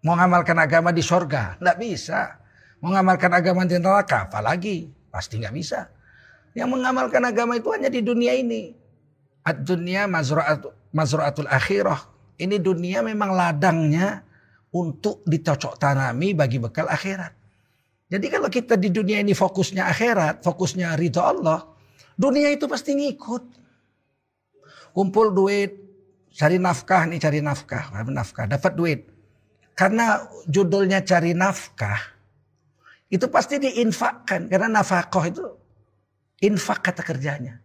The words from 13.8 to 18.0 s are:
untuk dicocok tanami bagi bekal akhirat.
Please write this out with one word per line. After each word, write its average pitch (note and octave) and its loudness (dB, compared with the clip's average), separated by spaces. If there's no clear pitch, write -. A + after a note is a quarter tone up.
untuk F3 -4
dicocok D#3 -2
tanami C#3 0
bagi C3+ 2
bekal A#2 -4
akhirat. F#3 -4